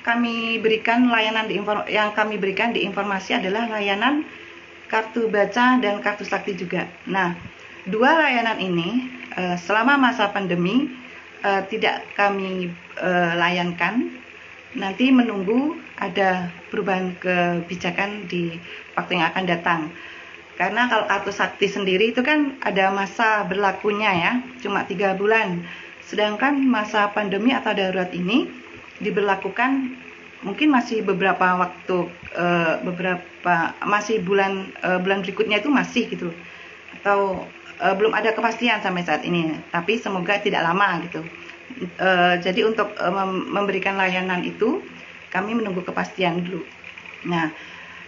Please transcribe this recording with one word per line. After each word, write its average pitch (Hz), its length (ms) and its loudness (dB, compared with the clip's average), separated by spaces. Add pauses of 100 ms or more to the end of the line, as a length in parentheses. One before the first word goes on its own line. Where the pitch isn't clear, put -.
kami 233 560 0
berikan 226 480 4
layanan 220 400 2
di 185 80 -2
inform-, 202 320 -2
yang 208 240 2
kami 214 240 0
berikan 196 380 0
di - 100 0
informasi 196 560 -2
adalah 202 280 -2
layanan 214 520 0 (720)
kartu 220 420 0
baca 247 480 4
dan 208 180 0
kartu 208 240 -4
sakti 190 300 -4
juga. 180 320 -4 (240)
Nah, 180 240 0 (560)
dua 262 320 4
layanan 233 400 2
ini, 185 460 0 (260)
eh, 180 240 -2
selama 233 400 4
masa 240 320 4
pandemi, 190 600 2 (520)
eh, 196 280 2
tidak - 440 -2
kami, 190 560 0 (320)
eh, 175 320 2
layankan. 175 800 0 (640)
Nanti 196 320 2
menunggu 233 640 4 (240)
ada 185 560 0 (160)
perubahan 185 480 -2
kebijakan 180 1120 -2
di 170 240 -2 (400)
waktu 175 240 -2
yang 170 160 2
akan 190 160 -2
datang. 170 320 2 (760)
Karena 214 320 2
kalau 214 160 2
kartu 202 240 0
sakti 196 400 0
sendiri 202 440 2
itu 254 120 2
kan 294 400 2
ada 190 240 4
masa 202 560 0
berlakunya 202 720 0
ya, 175 140 2 (340)
cuma 196 240 0
tiga 190 240 2
bulan. 202 480 2 (400)
Sedangkan 214 640 0
masa 214 480 2
pandemi 208 400 2
atau 208 240 0
darurat 185 380 0
ini 208 340 2 (480)
diberlakukan 208 960 0 (480)
mungkin 285 320 2
masih 226 320 0
beberapa 180 560 2
waktu, 180 480 -2 (240)
eh, 170 480 2
beberapa, 175 1040 -2
masih 208 400 0
bulan, 196 560 0
eh, 180 160 2
bulan 196 240 2
berikutnya 208 400 0
itu 285 80 -2
masih 233 400 2
gitu. 175 240 -6 (640)
Atau, 196 480 0 (320)
eh, 190 160 2
belum 208 240 2
ada 220 160 2
kepastian 226 480 0
sampai 180 240 -2
saat 156 240 0
ini, 165 240 2 (160)
tapi 180 320 0
semoga 202 400 -2
tidak 185 240 0
lama 175 400 2
gitu. 160 160 -8 (560)
Eh, 180 640 4
jadi 185 240 2
untuk, 220 320 0
eh, 175 160 0
mem-, 190 400 -2
memberikan 196 460 0
layanan 185 420 0
itu, 214 400 -2 (480)
kami 202 240 -2
menunggu 190 320 -2
kepastian 180 560 -2
dulu. 175 240 -6 (640)
Nah, 165 240 -2 (540)